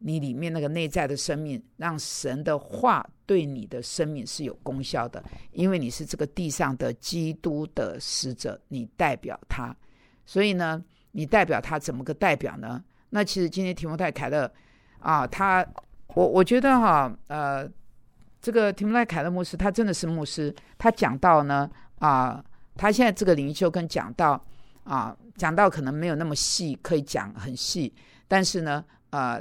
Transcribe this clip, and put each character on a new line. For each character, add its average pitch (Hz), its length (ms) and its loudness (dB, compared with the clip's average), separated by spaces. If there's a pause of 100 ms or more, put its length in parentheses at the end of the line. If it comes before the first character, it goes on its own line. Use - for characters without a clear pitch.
你 160 200 -4
里 135 140 -4
面 165 180 -4
那 165 80 -4
个 147 80 -2
内 160 180 -2
在 151 200 -2
的 139 100 -4
生 147 220 -4
命， 143 240 -6 (160)
让 160 200 -4
神 139 460 -6
的 151 140 0
话 196 440 0 (220)
对 180 220 2
你 127 200 -8
的 123 160 -8
生 160 260 -2
命 139 180 -8
是 - 180 -8
有 127 80 -6 (100)
功 135 220 -6
效 120 240 -4
的， - 160 -12 (280)
因 185 180 2
为 185 80 2
你 131 100 -2
是 151 160 -8
这 156 140 -8
个 147 80 0
地 165 240 -6
上 139 260 -2
的 123 160 -2
基 160 400 -4
督 156 360 -4
的 95 300 -6
使 - 360 -6
者， 107 340 -8
你 123 160 -8 (100)
代 151 220 0
表 - 220 -12 (100)
他。 123 260 -6 (520)
所 190 160 0
以 208 100 4
呢， 170 320 -2 (280)
你 151 120 -6
代 190 220 6
表 143 160 2
他， 156 160 -4
怎 147 160 -6
么 131 100 -8
个 156 80 -6
代 156 240 2
表 117 220 -8
呢？ 123 260 -10 (240)
那 208 160 2
其 190 160 -2
实 175 80 2
今 185 160 -2
天 180 100 -2
提 165 120 -6
摩 160 100 -6
太 165 160 -2
凯 131 160 -6
勒 135 240 0 (460)
啊， 147 280 0
他， 185 400 2 (420)
我， 175 180 4
我 180 180 6
觉 240 160 4
得 262 180 6
哈， 156 380 4 (120)
呃， 143 400 -4 (720)
这 233 120 -2
个 214 200 6
提 196 120 -4
摩 208 80 2
太 240 120 4
凯 165 180 -2
勒 170 80 0
牧 180 120 0
师， - 140 -6
他 196 140 4
真 220 160 2
的 196 60 2
是 170 140 -2
牧 160 180 -2
师， 147 300 -4 (220)
他 233 140 6
讲 135 280 0
道 160 260 8
呢， 143 260 0 (280)
啊， 131 460 2 (320)
他 214 160 2
现 240 120 4
在 226 60 6
这 202 140 -2
个 180 100 8
灵 147 200 -2
修 175 160 2
跟 170 180 -2
讲 113 240 -4
道， 143 320 2 (380)
啊， 120 340 -4 (200)
讲 160 180 -2
道 196 160 6
可 156 100 -6
能 135 140 -4
没 160 140 -2
有 160 60 0
那 160 120 -2
么 147 80 -2
细， 147 480 -2
可 - 120 0
以 151 60 4
讲 110 340 -6
很 120 220 -10
细， 143 340 -4 (380)
但 190 160 4
是 180 160 -2
呢， 151 240 -4 (260)
呃， 127 300 -2